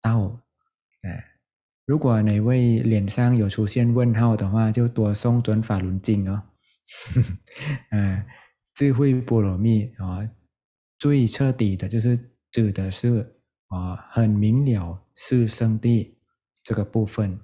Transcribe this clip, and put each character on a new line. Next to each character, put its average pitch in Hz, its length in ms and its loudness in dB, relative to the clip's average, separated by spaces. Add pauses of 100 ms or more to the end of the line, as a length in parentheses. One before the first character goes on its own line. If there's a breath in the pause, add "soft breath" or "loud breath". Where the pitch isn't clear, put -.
道。 113 420 -2 (600)
哎， 90 220 -10 (600)
如 139 100 0
果 123 260 2
哪 104 180 2
位 120 400 4
脸 107 280 2
上 123 280 2
有 107 120 2
出 107 160 -2
现 117 300 0
问 120 180 2
号 110 240 2
的 98 140 -2
话， 110 220 2
就 120 160 2
多 107 260 0
诵 120 260 0
准 110 220 0
法 107 160 -2
轮 92 220 -4
经 101 280 0
哦。 101 140 -4 (800 soft breath)
<laughs> - 680 -8
啊， 98 360 -2 (480 loud breath)
智 143 180 2
慧 131 280 2
波 120 200 0
罗 98 160 0
蜜 107 280 2 (140)
啊， 95 300 -6 (720)
最 143 260 2
彻 131 280 0
底 107 240 0
的 95 120 -6
就 110 120 -2
是 120 180 2 (320)
指 110 220 0
的 95 180 -4
是 113 460 -2 (320)
啊， 90 260 -8 (160)
很 113 180 2
明 107 360 2
了 92 500 -4
四 123 320 0
圣 110 320 -2
谛 117 360 0 (500)
这 113 100 -4
个 104 100 -2
部 110 220 -2
分。 101 380 -4